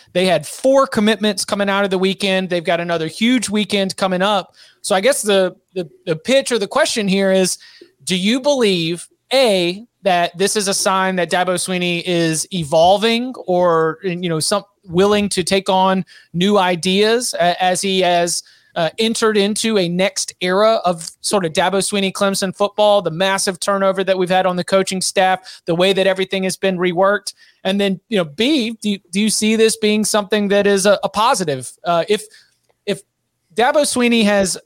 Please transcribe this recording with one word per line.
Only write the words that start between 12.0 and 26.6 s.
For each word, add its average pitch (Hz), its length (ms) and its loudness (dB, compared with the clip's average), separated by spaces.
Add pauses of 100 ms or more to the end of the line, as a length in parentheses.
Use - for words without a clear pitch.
is 170 480 -2
evolving 196 840 2 (120)
or, 165 560 2
you 180 260 -4
know, 160 120 -2
some, 196 240 -2 (200)
willing 202 440 2
to 185 160 -4
take 190 240 -2
on 190 360 2 (280)
new 196 260 2
ideas, 190 760 0
uh, 175 260 2
as 185 200 0
he 190 200 0
has, 175 420 0 (340)
uh, 165 220 -2
entered 220 400 0
into 208 400 0
a 175 100 0
next 185 540 -2
era 202 420 2
of 170 260 -4 (120)
sort 190 240 0
of 160 80 -6
Dabo 185 240 2
Swinney 190 340 -2
Clemson 196 420 -2
football, 202 460 2
the 175 100 -4
massive 190 480 -2
turnover 196 460 0
that 185 140 0
we've 180 100 0
had 185 160 2
on 180 120 0
the 175 80 -4
coaching 190 360 0
staff, 185 640 -2
the 170 100 -2
way 185 200 2
that 190 120 2
everything 190 380 -2
has 185 140 -4
been 190 180 -2